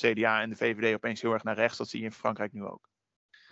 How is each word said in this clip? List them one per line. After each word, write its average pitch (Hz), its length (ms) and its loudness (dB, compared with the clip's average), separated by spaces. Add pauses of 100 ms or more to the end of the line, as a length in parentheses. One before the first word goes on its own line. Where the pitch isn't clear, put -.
(120)
C 107 40 -4
D 110 60 2
A 110 180 4
en 113 80 -2
de 107 60 -8
V 117 220 0
V 113 140 2
D 110 40 2
opeens 110 260 -4
heel 117 120 2
erg 110 100 -2
naar 107 120 -2
rechts. 113 220 2
Dat 113 120 -6
zie 117 100 -8
je 113 60 -6
in 110 60 -6
Frankrijk 107 420 -4
nu 101 120 -10
ook. 95 220 -12 (640)